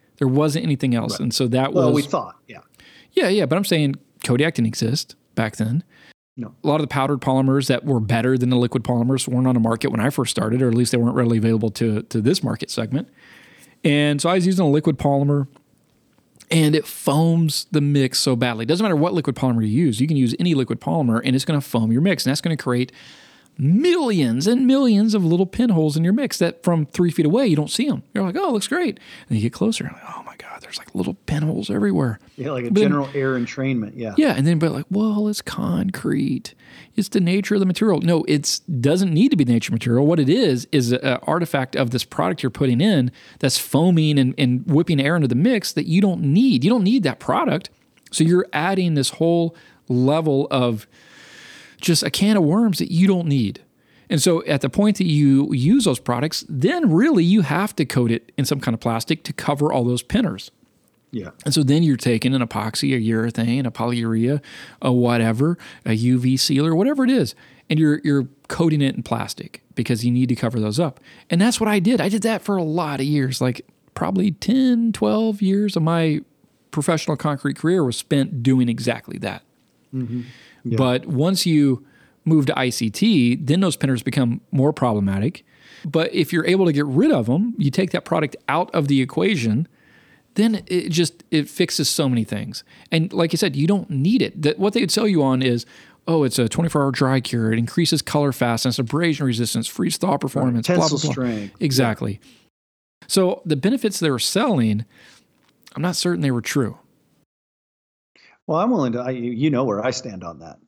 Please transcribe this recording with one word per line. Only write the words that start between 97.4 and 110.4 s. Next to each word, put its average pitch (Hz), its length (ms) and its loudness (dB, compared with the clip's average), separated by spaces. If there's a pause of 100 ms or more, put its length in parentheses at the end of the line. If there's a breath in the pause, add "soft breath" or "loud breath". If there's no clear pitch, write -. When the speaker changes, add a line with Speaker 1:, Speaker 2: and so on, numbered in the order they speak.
Speaker 1:
It 113 60 0
increases 143 440 0
color 143 300 0
fastness, 120 460 -2
abrasion 147 480 -2
resistance, 120 420 -2
freeze - 280 -4
thaw 185 160 -2
Speaker 2:
Right. 143 80 -2
Speaker 1:
performance, 127 460 -2
blah, 180 100 2
Speaker 2:
Tensile 156 220 0
Speaker 1:
blah, - 40 -8
blah." 151 100 -2
Speaker 2:
strength. 110 480 -6
Yeah. 190 40 -2
Speaker 1:
Exactly. 120 560 -2 (880 soft breath)
So 190 400 0
the 151 100 0
benefits 208 440 -2
they 160 100 0
were 123 80 0
selling, 120 640 0 (920 soft breath)
I'm 139 60 -8
not 175 120 -2
certain 175 280 -2
they 139 100 0
were 120 100 -2
true. 117 360 -2 (1700 soft breath)
Speaker 2:
Well, 160 120 -2
I'm 220 120 0
willing 143 220 0
to, 123 80 -6
I, 127 100 -6
you, 123 220 -6
you 135 180 0
know 135 140 0
where 107 200 -2
I 131 60 -2
stand 104 340 -10
on 85 160 -14